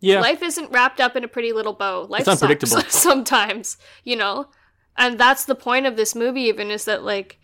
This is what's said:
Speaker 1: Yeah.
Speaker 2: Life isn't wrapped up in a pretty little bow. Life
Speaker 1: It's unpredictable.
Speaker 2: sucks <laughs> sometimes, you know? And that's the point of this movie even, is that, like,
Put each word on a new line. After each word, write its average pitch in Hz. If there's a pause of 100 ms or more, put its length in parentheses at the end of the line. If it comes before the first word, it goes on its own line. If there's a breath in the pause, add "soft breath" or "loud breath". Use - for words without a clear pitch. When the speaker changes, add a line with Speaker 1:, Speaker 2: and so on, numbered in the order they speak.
Speaker 1:
Yeah. 190
Speaker 2:
Life 262
isn't 339
wrapped 247
up 247
in 247
a 240
pretty 233
little 214
bow. 185
Life 208
Speaker 1:
It's 262
unpredictable. 147
Speaker 2:
sucks -
<laughs> -
sometimes, 233 (280 soft breath)
you 247
know? 220 (480)
And 247
that's 262
the 269
point 262
of 240
this 220
movie 254
even, 214
is 208
that, 214
like, 202